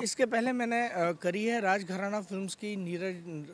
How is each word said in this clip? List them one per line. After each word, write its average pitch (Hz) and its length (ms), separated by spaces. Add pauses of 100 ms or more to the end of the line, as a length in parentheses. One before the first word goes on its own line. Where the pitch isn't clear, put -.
इसके 254 220
पहले 233 260
मैंने, 240 380
अ, 175 220
करी 180 340
है 233 160
राजघराना 196 600
फिल्म्स 190 340
की, 208 200
नीरज 175 800